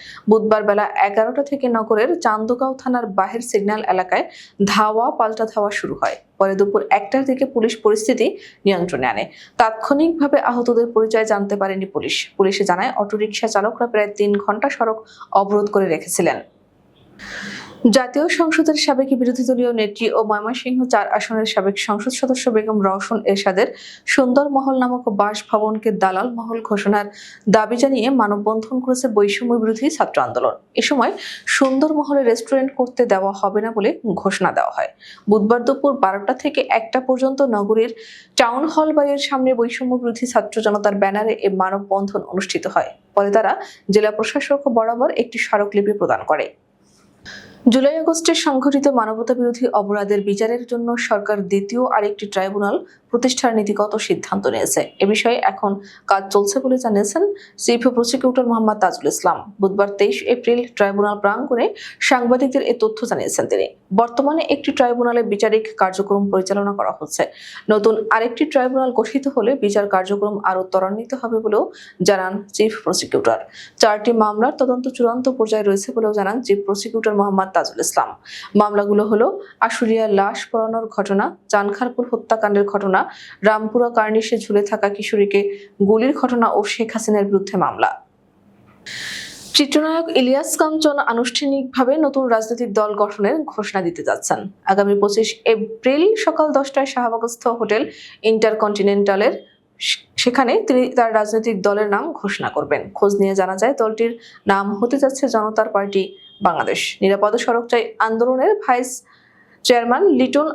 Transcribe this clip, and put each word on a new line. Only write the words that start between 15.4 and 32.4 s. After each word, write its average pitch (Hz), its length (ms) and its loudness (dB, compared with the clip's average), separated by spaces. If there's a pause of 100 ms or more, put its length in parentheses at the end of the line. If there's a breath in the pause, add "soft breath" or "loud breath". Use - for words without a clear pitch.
করে 196 180 0
রেখেছিলেন। 156 520 -2 (1500 loud breath)
জাতীয় 269 340 0
সংসদের 320 560 0
সাবেক 269 240 0 (100)
বিরোধী 247 260 0
দলীয় 240 280 0
নেত্রী 214 380 -2
ও - 140 0
ময়মনসিংহ 226 600 -2
চার 233 300 0
আসনের 220 380 -2
সাবেক 196 260 0
সংসদ 208 340 -4
সদস্য 254 380 -2
বেগম 220 300 0
রওশন 196 440 -2
এরশাদের 196 440 2 (380 loud breath)
সুন্দর 269 420 4
মহল 269 300 0
নামক 247 320 0
বাসভবনকে 214 840 0
দালাল 190 380 0
মহল 226 320 -8
ঘোষণার 202 440 0 (420 loud breath)
দাবি 214 280 4
জানিয়ে 254 340 2
মানববন্ধন 220 720 0
করেছে 254 280 -2
বৈষম্য 208 460 2
বিরোধী 226 360 0
ছাত্র - 300 -2
আন্দোলন। 120 340 0 (200)
এ - 80 0
সময় 277 300 2 (340 loud breath)
সুন্দর 269 480 2
মহলে 285 280 2
রেস্টুরেন্ট 262 520 2